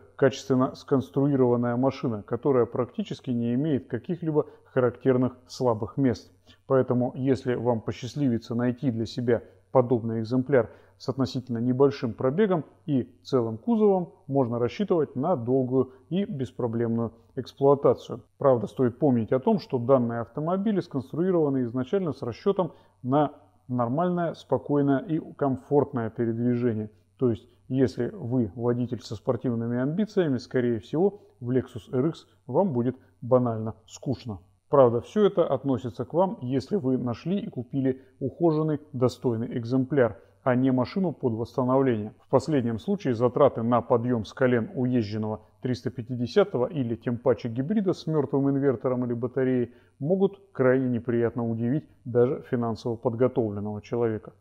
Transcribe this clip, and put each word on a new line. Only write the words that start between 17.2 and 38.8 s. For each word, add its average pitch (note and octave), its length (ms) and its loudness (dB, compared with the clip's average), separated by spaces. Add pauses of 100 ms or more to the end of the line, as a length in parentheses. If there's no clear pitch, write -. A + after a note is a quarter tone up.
эксплуатацию. C3+ 840 2 (160)
Правда, B2 300 2
стоит - 320 -2
помнить B2 320 2
о C3 80 2
том, G#3+ 200 2
что C3+ 200 -4
данные A#2 400 2
автомобили F3+ 640 -2
сконструированы D3+ 840 0
изначально C3 480 -2
с - 100 -12
расчетом E3+ 520 -2 (280)
на C#3 300 2 (380)
нормальное, D#3+ 640 -2
спокойное C#3 680 0
и D#3+ 200 -4 (160)
комфортное C3 720 0
передвижение. A#2 800 -2 (280)
То B2+ 120 2
есть, G#2+ 180 -4 (220)
если B2+ 400 0
вы B2 460 -2
водитель A#2+ 460 -2
со - 140 -12
спортивными A#2+ 640 -2
амбициями, D#3 580 0
скорее A#2+ 420 -2
всего, F#3+ 420 -2 (180)
в A#2+ 120 -6
Lexus - 420 -4
R C3 140 0
X - 200 -8 (180)
вам D#3+ 280 0
будет B2 240 0 (240)
банально A#2 540 0 (100)
скучно. - 540 -8 (300)
Правда, A#2+ 300 6
все G#3 260 2
это F#3+ 220 2
относится B2+ 560 -2
к - 100 -8
вам, F3+ 280 0
если B2+ 340 -2
вы C3 220 0
нашли B2+ 420 -4
и - 100 -8
купили C3 520 -4 (180)
ухоженный, D#3 640 0 (100)